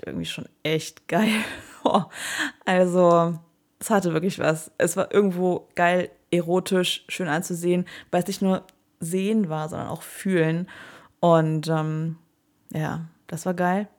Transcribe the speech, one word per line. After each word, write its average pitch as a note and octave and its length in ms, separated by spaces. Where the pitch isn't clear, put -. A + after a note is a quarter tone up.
irgendwie - 200
schon - 220
echt D#3 460
geil. A3 360
<laughs> G3 220
Also, F3 720
es - 120
hatte F#3 220
wirklich E3 280
was. D#3+ 360
Es - 200
war - 180
irgendwo F3+ 640
geil, F3 340
erotisch, F3+ 760
schön F#3 200
anzusehen, F3 560
weil F3 120
es F3 40
nicht G3 160
nur F#3+ 220
sehen F#3+ 500
war, D#3 200
sondern - 180
auch E3 160
fühlen. E3+ 640
Und, D#3+ 480
ähm, D#3 480
ja, D#3 300
das - 180
war F#3 80
geil. F3+ 320